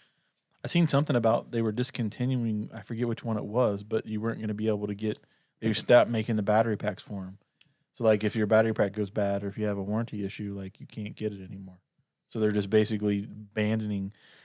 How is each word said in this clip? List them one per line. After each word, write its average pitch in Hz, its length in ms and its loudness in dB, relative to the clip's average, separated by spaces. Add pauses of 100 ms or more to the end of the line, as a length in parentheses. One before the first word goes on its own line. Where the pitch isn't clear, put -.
(640)
I - 20 -6
seen 170 220 4
something 143 260 2
about 113 380 2
they 117 100 0
were 113 100 2
discontinuing, 117 1000 -2
I 113 80 -12
forget 120 240 -4
which 117 160 -4
one 113 140 -2
it - 80 -4
was, 104 400 0
but 110 220 -2
you 107 140 -4
weren't 113 200 -4
gonna 107 140 -4
be 107 120 -4
able 104 220 0
to 104 60 -2
get, 107 260 -4 (400)
they 113 120 0
stopped 113 380 6
making 113 260 0
the 107 60 0
battery 107 340 2
packs 101 260 -6
for 98 220 -10
'em. 95 140 -14 (560)
So, 123 100 -4
like, 107 200 6
if 104 120 0
your 107 100 2
battery 110 280 4
pack 101 180 0
goes 101 180 -2
bad 101 340 0
or 101 40 -4
if 98 100 -8
you 107 80 -2
have 101 120 -2
a 98 40 -4
warranty 104 420 -4
issue, 101 320 -6
like, 95 240 -12
you - 60 -16
can't 101 300 -10
get 107 160 -4
it 98 100 -12
anymore. 95 380 -14 (480)
So - 120 -8
they're 107 120 4
just 101 180 0
basically 104 540 2
abandoning. 107 880 -2 (320)